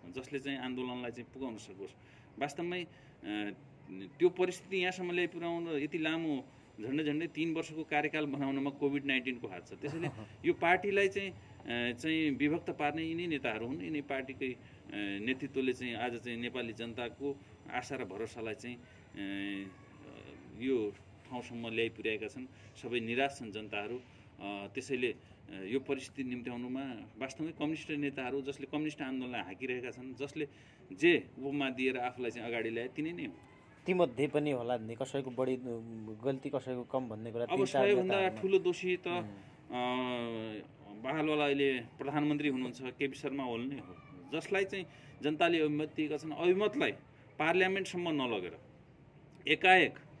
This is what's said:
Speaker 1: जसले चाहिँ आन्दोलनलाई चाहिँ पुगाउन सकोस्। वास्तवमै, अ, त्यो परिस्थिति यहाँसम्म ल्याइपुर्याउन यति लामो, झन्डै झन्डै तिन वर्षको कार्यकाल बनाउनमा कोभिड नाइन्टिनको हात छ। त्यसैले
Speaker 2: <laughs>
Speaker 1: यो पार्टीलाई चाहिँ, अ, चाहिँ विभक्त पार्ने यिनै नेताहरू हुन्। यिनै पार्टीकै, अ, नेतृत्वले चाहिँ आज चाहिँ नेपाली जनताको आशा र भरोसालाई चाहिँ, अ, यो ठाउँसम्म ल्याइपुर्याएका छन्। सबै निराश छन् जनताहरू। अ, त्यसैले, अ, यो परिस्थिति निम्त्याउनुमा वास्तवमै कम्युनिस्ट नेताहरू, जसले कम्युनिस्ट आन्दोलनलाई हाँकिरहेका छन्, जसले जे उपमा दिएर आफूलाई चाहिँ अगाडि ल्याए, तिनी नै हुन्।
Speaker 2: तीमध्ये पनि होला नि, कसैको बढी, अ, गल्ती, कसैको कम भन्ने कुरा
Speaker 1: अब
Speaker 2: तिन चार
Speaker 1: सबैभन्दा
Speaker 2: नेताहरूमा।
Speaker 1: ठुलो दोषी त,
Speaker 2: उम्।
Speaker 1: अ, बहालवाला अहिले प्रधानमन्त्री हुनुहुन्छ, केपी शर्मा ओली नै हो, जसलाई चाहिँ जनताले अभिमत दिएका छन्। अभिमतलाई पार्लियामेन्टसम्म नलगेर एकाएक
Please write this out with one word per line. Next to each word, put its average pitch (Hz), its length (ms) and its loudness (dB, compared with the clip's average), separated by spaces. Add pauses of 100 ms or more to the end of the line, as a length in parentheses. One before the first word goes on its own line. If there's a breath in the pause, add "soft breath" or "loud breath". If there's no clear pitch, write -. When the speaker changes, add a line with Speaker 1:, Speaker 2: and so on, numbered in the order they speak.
(160)
Speaker 1:
जसले 131 220 -6
चाहिँ 139 200 -4
आन्दोलनलाई 127 520 -4
चाहिँ 120 240 -14
पुगाउन 127 220 -6
सकोस्। 98 340 -12 (500 loud breath)
वास्तवमै, 175 420 -2
अ, 165 40 -8 (1040 loud breath)
त्यो 95 380 2
परिस्थिति 180 480 0
यहाँसम्म 180 360 0
ल्याइपुर्याउन 170 560 0
यति 151 300 0
लामो, 160 460 0 (360 loud breath)
झन्डै 135 240 0
झन्डै 151 220 2
तिन 156 280 0
वर्षको 156 280 -4
कार्यकाल 151 440 2
बनाउनमा 139 440 0
कोभिड 139 340 2
नाइन्टिनको 127 440 2
हात 90 180 -10
छ। - 60 -16
त्यसैले 151 360 -4
Speaker 2:
<laughs> - 360 -10
Speaker 1:
यो 170 80 6
पार्टीलाई 190 560 6
चाहिँ, 196 220 -2
अ, 120 600 -4
चाहिँ 160 380 2
विभक्त 147 400 2
पार्ने 151 320 0
यिनै 165 240 -2
नेताहरू 120 400 0
हुन्। 151 160 -4
यिनै 160 180 -2
पार्टीकै, 131 520 -4
अ, 123 60 -10 (680 loud breath)
नेतृत्वले 131 480 0
चाहिँ 123 220 -4
आज 117 220 -2
चाहिँ 117 240 -6
नेपाली 120 320 -4
जनताको 117 640 -6 (340 loud breath)
आशा 123 260 -4
र 123 80 -4
भरोसालाई 110 500 -6
चाहिँ, 123 220 -10
अ, 98 920 -8 (920)
यो 117 320 2 (380)
ठाउँसम्म 120 380 -8
ल्याइपुर्याएका 110 580 0
छन्। 127 200 -10 (360 loud breath)
सबै 120 180 0
निराश 123 400 0
छन् 113 120 -8
जनताहरू। 107 480 -6 (400 loud breath)
अ, 101 340 -6
त्यसैले, 127 400 0
अ, - 500 -14
यो 120 160 0
परिस्थिति 135 500 -4
निम्त्याउनुमा 123 500 -6 (380)
वास्तवमै 135 320 -6
कम्युनिस्ट 151 400 -4
नेताहरू, 139 520 -2
जसले 139 240 -6
कम्युनिस्ट 151 360 -2
आन्दोलनलाई 127 400 -2
हाँकिरहेका 123 480 -4
छन्, 127 240 -12
जसले 143 340 -4 (440 loud breath)
जे 143 360 6 (140)
उपमा 139 280 0
दिएर 127 260 2
आफूलाई 123 340 -2
चाहिँ 117 180 -6
अगाडि 117 220 0
ल्याए, 113 180 -2
तिनी 156 240 -4
नै 175 120 -6
हुन्। - 600 -14
Speaker 2:
तीमध्ये 151 400 4
पनि 147 240 4
होला 123 260 2
नि, 110 180 -6
कसैको 131 360 -4
बढी, 131 260 2
अ, 123 40 -8 (640)
गल्ती, 135 260 -2
कसैको 127 320 -2
कम 127 260 -2
भन्ने 110 240 -6
कुरा 117 120 0
Speaker 1:
अब 120 120 0
Speaker 2:
तिन - 100 4
चार - 160 4
Speaker 1:
सबैभन्दा 190 340 6
Speaker 2:
नेताहरूमा। 185 260 2
Speaker 1:
ठुलो 190 160 6
दोषी 180 380 2
त, 180 120 -8
Speaker 2:
उम्। 175 80 0
Speaker 1:
अ, 113 1900 -4
बहालवाला 151 420 2
अहिले 139 360 4
प्रधानमन्त्री 147 680 0
हुनुहुन्छ, 127 340 -2
केपी 131 320 -2
शर्मा 135 320 -4
ओली 120 200 -2
नै 139 100 -4
हो, 90 200 -12 (360)
जसलाई 190 320 0
चाहिँ 190 220 -4 (360 loud breath)
जनताले 160 380 4
अभिमत 151 360 2
दिएका 151 200 0
छन्। 156 160 -6
अभिमतलाई 180 600 4 (460 loud breath)
पार्लियामेन्टसम्म 185 680 4
नलगेर 110 500 0 (880)
एकाएक 180 500 8 (220)